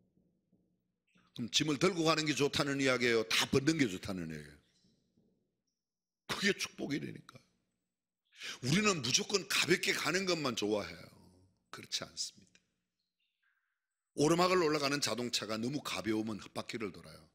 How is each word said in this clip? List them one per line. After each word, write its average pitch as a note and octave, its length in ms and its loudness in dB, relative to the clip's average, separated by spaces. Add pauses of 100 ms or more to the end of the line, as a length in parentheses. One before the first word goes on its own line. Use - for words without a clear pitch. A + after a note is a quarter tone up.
(1400)
그럼 A#2 160 -8
짐을 D3+ 260 2
들고 E3+ 260 2
가는 D#3 220 2
게 D3 80 0
좋다는 C#3 480 0
이야기예요? B2 460 2
다 - 220 0
벗는 C#3 280 2
게 C#3 100 2
좋다는 F#2 420 -8
이야기예요? D2+ 280 -14 (1700)
그게 F#3+ 260 0
축복이라니까요. - 920 -8 (1200)
우리는 F3+ 380 2
무조건 F#3 460 0
가볍게 F3 460 2
가는 F3+ 320 0
것만 D3+ 300 0
좋아해요. G2+ 440 -2 (680)
그렇지 - 340 -8
않습니다. - 420 -12 (1700)
오르막을 F3 480 6
올라가는 C#3+ 380 2
자동차가 A2 560 -2
너무 B2 240 -4
가벼우면 G#2+ 580 -4
헛바퀴를 A2 520 -8
돌아요. E2 440 -20